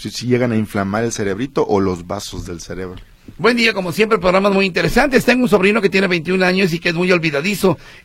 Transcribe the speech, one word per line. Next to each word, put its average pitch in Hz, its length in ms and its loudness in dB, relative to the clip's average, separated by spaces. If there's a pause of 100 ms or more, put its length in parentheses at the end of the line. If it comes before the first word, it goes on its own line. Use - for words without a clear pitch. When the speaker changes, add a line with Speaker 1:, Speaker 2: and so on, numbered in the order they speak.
Speaker 1:
si, 107 100 -8
si 117 160 -10
llegan 123 260 2
a 113 40 0
inflamar 104 480 -2
el 117 80 -2
cerebrito 110 560 -2
o 101 120 2
los 92 260 -2
vasos 95 400 -10
del 90 140 -12
cerebro. 90 360 -12 (400)
Speaker 2:
Buen 226 220 2
día, 226 160 0
como 180 180 -4
siempre, 214 260 2
programas 185 340 2
muy 196 140 2
interesantes. 196 580 2
Tengo 247 200 2
un 240 60 2
sobrino 202 300 4
que 196 100 2
tiene 196 160 0
veintiún 180 360 0
años 185 300 2
y 170 60 0
que 175 100 -2
es 170 60 0
muy 180 180 2
olvidadizo. 165 680 0 (260)